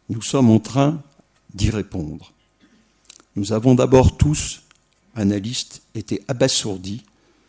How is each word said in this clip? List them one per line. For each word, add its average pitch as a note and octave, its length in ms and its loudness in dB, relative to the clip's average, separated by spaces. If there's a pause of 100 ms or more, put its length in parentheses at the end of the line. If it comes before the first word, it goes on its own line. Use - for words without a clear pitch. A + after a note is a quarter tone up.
Nous A2+ 120 -8
sommes B2+ 280 2
en A2 100 6
train C#3 420 -2 (520)
d'y G#2 160 -2
répondre. D#2+ 640 -8 (1000)
Nous G#2 180 -6
avons A#2+ 220 4
d'abord B2+ 420 4
tous, - 460 -2 (520)
analystes, G#2 680 -4 (120)
été G#2+ 320 -10
abasourdis A2+ 760 -4 (460)